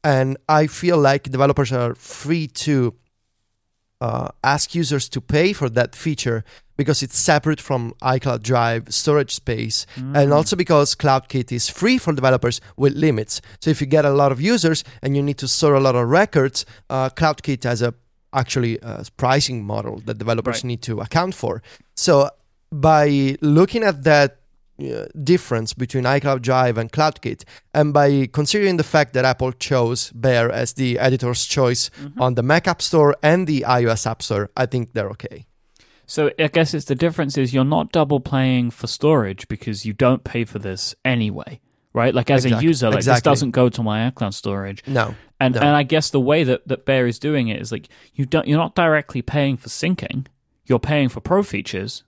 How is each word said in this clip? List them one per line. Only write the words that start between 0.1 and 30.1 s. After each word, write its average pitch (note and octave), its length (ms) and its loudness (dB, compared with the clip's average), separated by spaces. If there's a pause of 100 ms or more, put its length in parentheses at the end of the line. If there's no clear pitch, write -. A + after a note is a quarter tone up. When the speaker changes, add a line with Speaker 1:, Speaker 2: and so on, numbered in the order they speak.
Speaker 1:
I D#3 200 4
feel F3 300 0
like C#3 320 2
developers C3+ 440 2
are B2 220 -2
free D#3 520 -6
to, C3 460 0 (1040)
uh, A#2+ 300 -6 (140)
ask C#3+ 320 0
users D3 340 -2
to C3 120 -6
pay F3 320 0
for C3 160 -4
that A#2 260 0
feature A#2+ 480 -4 (320)
because C#3+ 260 0
it's - 160 -4
separate D3+ 420 2
from A#2+ 340 -6 (100)
iCloud B2+ 400 -2
Drive A#2 500 0
storage D3 400 0
space, A2+ 640 -6
Speaker 2:
Mm. C3 200 -8
Speaker 1:
and C#3+ 180 4
also D#3 220 2
because D#3 380 2
CloudKit C3+ 580 -2
is A#2+ 180 -4
free B3 280 0
for E3 160 -2
developers B2+ 480 0 (140)
with C#3 180 2
limits. C#3 480 -2 (200)
So D#3 100 0
if D3 100 0
you C#3 60 -4
get D3+ 180 4
a C#3+ 60 4
lot C#3 200 4
of B2+ 80 -4
users E3+ 440 0 (180)
and C#3 140 -2
you C#3 80 0
need C#3+ 160 -4
to C3+ 80 -6
store D3 260 2
a C#3 60 4
lot C3 160 4
of A#2+ 120 2
records, D3+ 580 2 (260)
uh, C3 180 0
CloudKit D3+ 540 -2
has A#2+ 180 0
a, A#2+ 140 0 (360)
actually A#2+ 520 -2
a G#2+ 200 -12 (140)
pricing B2+ 480 0
model G#2+ 400 -6
that A2 140 -8
developers A2+ 380 -2
Speaker 2:
Right. A#2+ 80 -8
Speaker 1:
need A#2+ 180 -6
to A2 160 -6
account E3+ 340 -2
for. G#2+ 300 -6 (320)
So C#3+ 340 4 (420)
by D3 720 4
looking E3 420 4
at D3+ 200 0
that, C#3+ 340 4 (420)
uh, C3 260 -8 (180)
difference B2+ 500 0
between B2+ 300 -4
iCloud C3+ 400 0
Drive B2+ 340 2
and A2+ 140 -6
CloudKit, D3+ 520 -2 (300)
and D3 180 2
by C#3 400 4
considering F#3 460 0
the D#3 60 0
fact C#3+ 300 0
that B2+ 120 2
Apple B2+ 280 0
chose B2 600 -2